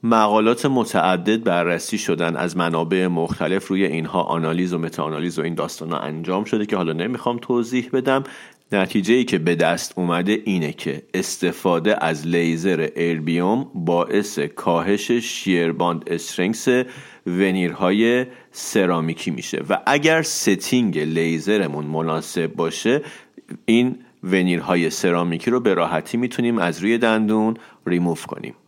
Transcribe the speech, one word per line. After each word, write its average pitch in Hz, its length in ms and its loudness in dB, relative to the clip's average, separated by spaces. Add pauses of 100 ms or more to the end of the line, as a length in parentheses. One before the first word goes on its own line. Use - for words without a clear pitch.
مقالات 110 640 4
متعدد 107 760 2
بررسی 87 540 0
شدن، 82 380 -2
از 85 200 -2
منابع 85 500 0
مختلف 85 640 -2
روی 95 160 2
اینها 80 380 -2
آنالیز 82 500 -2
و 85 60 -2
متا 80 260 -4
آنالیز 78 340 -4
و 80 40 -2
این 85 120 -4
داستانا 78 440 -6
انجام 85 460 -4
شده 107 220 -2
که 104 100 -2
حالا 85 160 -2
نمیخوام 120 460 -4
توضیح 123 540 -2
بدم. 135 320 2 (480)
نتیجه‌ای 104 520 4
که 101 140 0
به 82 160 2
دست 82 420 0
اومده 90 480 0
اینه 85 280 0
که 71 300 -6 (120)
استفاده - 920 0
از 80 220 -2
لیزر 82 680 2
اربیوم 85 760 0
باعث 87 640 0
کاهش 85 720 0
شیر 92 600 0
باند 85 340 0
استرنگث 92 600 -2 (580)
ونیرهای 95 1000 2 (240)
سرامیکی 87 800 0
می‌شه - 380 -6
و 90 180 0
اگر 156 360 4
ستینگ 104 760 0
لیزرمون 80 880 0
مناسب 80 600 -2
باشه، 87 560 0 (640)
این 120 320 4 (280)
ونیرهای 90 680 2
سرامیکی 87 600 0
رو 123 100 2
به 110 140 4
راحتی 85 420 0
می‌تونیم 120 420 0
از 85 240 -2
روی 113 160 2
دندون 110 580 2 (300)
ریموو 87 280 0
کنیم. - 400 -12 (140)